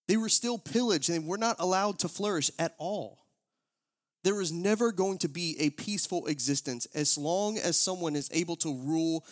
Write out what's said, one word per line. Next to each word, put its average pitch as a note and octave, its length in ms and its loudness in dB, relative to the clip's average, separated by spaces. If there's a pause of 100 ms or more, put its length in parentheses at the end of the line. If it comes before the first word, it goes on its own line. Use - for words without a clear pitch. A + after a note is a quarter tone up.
They G3+ 80 4
were A3 120 0
still A#3+ 300 2
pillaged F#3+ 500 0
and E3 160 -2
were F3+ 140 -4
not A3+ 220 0
allowed F#3 400 2
to F3+ 80 -2
flourish F#3+ 500 -2
at D#3+ 200 -2
all. D#3+ 460 -8 (1000)
There G3+ 160 4
is F3 100 0
never G#3 400 2
going F#3+ 280 0
to E3+ 100 0
be D#3+ 320 -4
a D3+ 100 4
peaceful F#3+ 560 -2
existence. C3+ 680 -2
As D3 220 2
long F#3+ 420 0
as - 180 0
someone F3 400 0
is C#3+ 160 -2
able E3+ 240 0
to D#3 180 -2
rule D#3+ 580 0